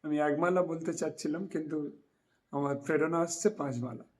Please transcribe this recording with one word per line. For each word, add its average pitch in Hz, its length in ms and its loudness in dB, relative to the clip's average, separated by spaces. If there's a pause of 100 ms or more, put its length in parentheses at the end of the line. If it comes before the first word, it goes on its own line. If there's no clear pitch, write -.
আমি 151 160 0
এক 147 200 4
মালা 180 240 4
বলতে 165 320 -2
চাচ্ছিলাম, 156 520 -4
কিন্তু 156 440 -4 (600)
আমার 143 260 0
প্রেরণা 160 420 2
আসছে 165 320 2
পাঁচ 139 280 -4
মালা 117 260 -6 (160)